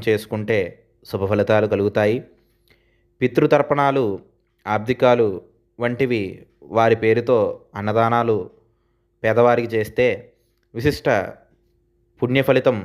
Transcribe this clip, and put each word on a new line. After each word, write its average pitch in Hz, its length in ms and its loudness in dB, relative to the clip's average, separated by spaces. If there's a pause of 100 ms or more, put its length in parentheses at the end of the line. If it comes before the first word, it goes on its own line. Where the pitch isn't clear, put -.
చేసుకుంటే 107 520 -2 (460)
శుభ 98 200 -6
ఫలితాలు 104 420 0
కలుగుతాయి. 104 500 0 (1040)
పితృతర్పణాలు, 139 840 2 (600)
ఆబ్దికాలు 117 640 2 (500)
వంటివి 120 440 -2 (400)
వారి 113 320 2
పేరుతో 113 440 2 (360)
అన్నదానాలు 113 640 0 (840)
పేదవారికి 117 520 2
చేస్తే 110 320 0 (640)
విశిష్ట 127 340 -4 (1120)
పుణ్య 127 200 0
ఫలితం 131 420 2